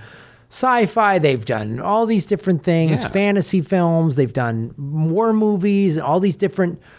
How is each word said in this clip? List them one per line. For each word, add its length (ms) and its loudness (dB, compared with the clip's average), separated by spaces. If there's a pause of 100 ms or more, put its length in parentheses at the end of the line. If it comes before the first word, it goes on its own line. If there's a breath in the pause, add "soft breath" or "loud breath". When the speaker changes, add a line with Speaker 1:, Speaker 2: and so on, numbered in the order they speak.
(500 loud breath)
Speaker 1:
sci-fi, 720 2
they've 260 2
done 340 -4
all 260 0
these 200 0
different 380 -2
things, 400 2
Speaker 2:
Yeah. 60 -2
Speaker 1:
fantasy 520 0
films, 560 0
they've 160 0
done 440 -4
war 560 0
movies, 640 2
all 220 0
these 160 0
different 440 -2 (200 loud breath)